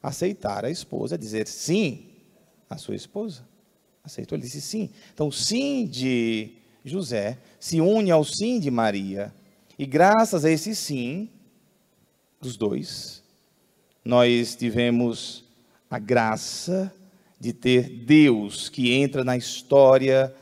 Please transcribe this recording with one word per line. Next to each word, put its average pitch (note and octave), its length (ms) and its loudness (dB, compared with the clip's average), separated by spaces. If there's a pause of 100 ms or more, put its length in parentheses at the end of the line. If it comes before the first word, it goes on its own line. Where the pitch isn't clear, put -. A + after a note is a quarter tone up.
Aceitar C#3 600 -6
a C3 60 -4
esposa D3+ 460 -8
é - 20 -8
dizer G#2+ 280 -6
sim E3 600 -4 (640)
à - 100 -14
sua - 160 -10
esposa. E3 560 -12 (520)
Aceitou, - 340 -12
ele - 80 -8
disse, C#3+ 180 -12
"Sim." G#3+ 260 -8 (240)
Então, D3+ 160 -4
o C#3 40 -6
sim B3+ 540 -2
de A#2+ 680 -2 (300)
José A#2+ 540 -6 (220)
se E3 240 0
une G3+ 280 4
ao D#3+ 140 6
sim A#3 340 -4
de C#3+ 120 -2
Maria. G2+ 600 -2 (460)
E C#3+ 60 -6
graças F3+ 580 4
a D#3 80 4
esse D#3+ 240 -2
sim, D3 540 -6 (1120)
dos B2 160 -12
dois, - 680 -6 (800)
nós A#2+ 540 2
tivemos A#2+ 880 -2 (460)
a B2 80 -6
graça A#2+ 920 -2 (480)
de A#2 140 -8
ter B2+ 380 2
Deus A#2 800 4
que B2 200 -2
entra C#3 320 0
na B2+ 140 -2
história C3 1040 4